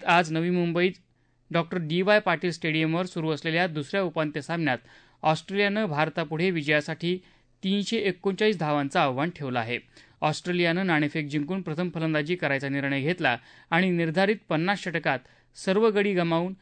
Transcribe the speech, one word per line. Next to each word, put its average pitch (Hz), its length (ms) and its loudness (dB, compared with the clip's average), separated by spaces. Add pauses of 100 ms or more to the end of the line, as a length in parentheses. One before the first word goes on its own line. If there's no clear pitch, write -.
आज 170 280 4
नवी 165 180 0
मुंबईत 175 420 2 (580)
डॉक्टर 170 300 -2
डी 165 220 0
वाय 208 180 6
पाटील 175 300 0
स्टेडियमवर 160 560 0
सुरू 160 240 -4
असलेल्या 165 360 0
दुसऱ्या 160 360 -2
उपांत्य 156 380 -2
सामन्यात 151 380 -2 (440)
ऑस्ट्रेलियानं 196 640 0
भारतापुढे 160 640 -2
विजयासाठी 151 680 0 (460)
तीनशे 202 320 0
एकोणचाळीस 196 600 0
धावांचं 147 420 0
आव्हान 143 300 0
ठेवलं 127 280 -4
आहे. 117 200 -2 (420)
ऑस्ट्रेलियानं 175 680 0
नाणेफेक 151 400 0
जिंकून 151 360 -4
प्रथम 170 320 -4
फलंदाजी 160 420 -2
करायचा 139 320 -2
निर्णय 139 320 -2
घेतला 135 360 0 (340)
आणि 180 200 2
निर्धारित 175 460 2 (120)
पन्नास 180 340 0
षटकात 156 360 -2 (380)
सर्व 214 340 2
गडी 202 240 2
गमावून 170 480 0